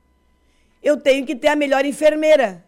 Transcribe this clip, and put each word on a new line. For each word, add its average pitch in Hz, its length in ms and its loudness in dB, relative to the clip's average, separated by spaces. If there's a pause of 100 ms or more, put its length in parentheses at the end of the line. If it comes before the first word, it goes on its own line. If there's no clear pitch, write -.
(840)
Eu 294 140 0
tenho 277 280 0
que 277 120 -8
ter 294 100 -6
a 294 80 2
melhor 277 300 0
enfermeira 294 840 0